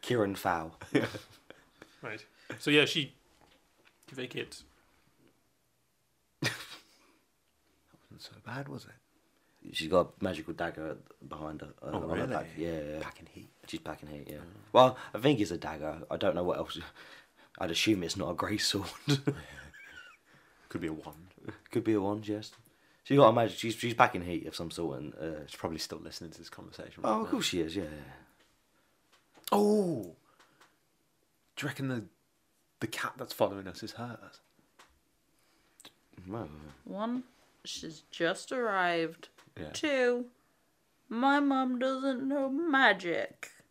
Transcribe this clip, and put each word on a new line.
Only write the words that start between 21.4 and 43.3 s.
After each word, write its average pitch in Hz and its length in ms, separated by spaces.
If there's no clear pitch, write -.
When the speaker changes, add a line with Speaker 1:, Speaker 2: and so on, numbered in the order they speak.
Speaker 1:
Could 117 140
be 110 100
a 104 60
wand, 104 280
yes. 107 220
She's 139 120
got 131 120
a 110 40
magic. 117 260
She's, 113 180
she's 120 180
packing 113 280
heat 87 240
of - 100
some 82 140
sort, 73 300
and, 73 140
uh, 76 320
Speaker 3:
She's - 120
probably 82 200
still 80 240
listening 82 300
to - 60
this 85 120
conversation - 520
Speaker 1:
Oh, - 80
Speaker 3:
right 214 100
Speaker 1:
of - 40
Speaker 3:
now. 214 60
Speaker 1:
course 240 160
she 90 140
is. 82 160
Yeah, 95 80
yeah. 73 280
Speaker 3:
Oh, 190 640
do - 60
you 143 60
reckon 135 200
the, 120 140
the 110 80
cat - 280
that's - 160
following 98 360
us 85 160
is - 80
hers? 117 480
Speaker 1:
Well, 98 200
Speaker 4:
One, 226 380
she's - 460
just - 420
arrived. 180 760
Speaker 3:
Yeah. 76 160
Speaker 4:
Two, 247 520
my 269 300
mum 262 400
doesn't 262 480
know 269 220
magic. 254 1040